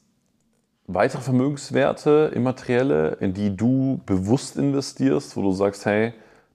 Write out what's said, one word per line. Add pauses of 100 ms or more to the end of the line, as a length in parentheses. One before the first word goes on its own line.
(880)
weitere
Vermögenswerte,
immaterielle,
in
die
du
bewusst
investierst,
wo
du
sagst,
hey, (420)